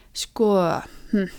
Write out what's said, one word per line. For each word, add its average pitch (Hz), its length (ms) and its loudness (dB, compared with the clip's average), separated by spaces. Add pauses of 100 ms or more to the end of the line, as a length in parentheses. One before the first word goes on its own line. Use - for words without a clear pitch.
(140)
Sko, - 360 0 (640)
hm. 196 160 2 (120)